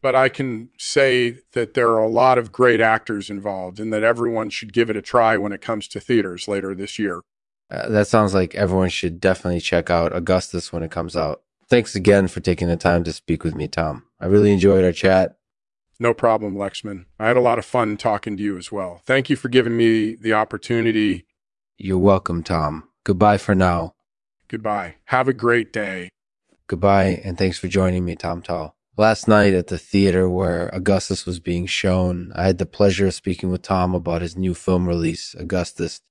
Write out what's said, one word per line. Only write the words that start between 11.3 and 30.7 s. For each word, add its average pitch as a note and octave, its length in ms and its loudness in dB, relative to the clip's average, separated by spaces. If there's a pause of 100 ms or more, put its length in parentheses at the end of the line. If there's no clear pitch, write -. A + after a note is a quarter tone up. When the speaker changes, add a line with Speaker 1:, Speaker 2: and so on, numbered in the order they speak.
Speaker 2:
Thanks A#3+ 260 2
again G2 340 4
for - 120 -8
taking F2 260 0
the E2+ 120 0
time F2 260 2
to D#2+ 80 -6
speak - 320 -6
with D#2+ 100 -4
me, D2+ 140 -6
Tom. D2+ 360 -6 (140)
I - 60 -12
really G2+ 300 6
enjoyed F#2+ 320 4
our F2+ 60 2
chat. F#2 440 2 (640)
Speaker 1:
No A#2 160 0
problem, G#2+ 400 0
Lexman. G2 500 -10 (140)
I G#2+ 80 -2
had A#2+ 100 4
a B2 60 4
lot A#2+ 160 0
of G#2 80 -8
fun A2 320 -2
talking G#2 400 -4
to G2+ 40 -6
you G2+ 140 -4
as F2+ 160 -14
well. F#2 320 -10
Thank C3 240 0
you - 80 2
for B2+ 140 -8
giving A#2+ 260 4
me A2+ 380 2
the A2 180 -2
opportunity. G#2+ 920 0 (500)
Speaker 2:
You're F#2+ 220 -2
welcome, F2+ 440 2
Tom. D#2 460 -4 (160)
Goodbye G2+ 320 4
for G2+ 180 0
now. F2 420 0 (520)
Speaker 1:
Goodbye. G#2 460 -8 (140)
Have C3 200 0
a C3 60 0
great A#2 400 0
day. F#2+ 340 -8 (600)
Speaker 2:
Goodbye, F#2+ 540 2
and F#2 140 -10
thanks F#2 220 -2
for F#2 100 -6
joining F#2 380 0
me, F2 100 -6
Tom F2 240 -8
Tull. E2 340 -8 (220)
Last A2 300 2
night G#2 280 6
at F2+ 140 -2
the F2 100 -6
theater F#2 500 2
where F2 460 -2